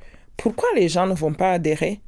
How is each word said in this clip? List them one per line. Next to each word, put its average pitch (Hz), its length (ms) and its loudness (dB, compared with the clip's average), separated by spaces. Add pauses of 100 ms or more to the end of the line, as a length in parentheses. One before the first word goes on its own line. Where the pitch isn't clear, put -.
(360)
pourquoi 233 380 0
les 190 140 4
gens 175 180 2
ne 190 80 0
vont 156 180 -2
pas 185 200 0
adhérer ? 160 560 0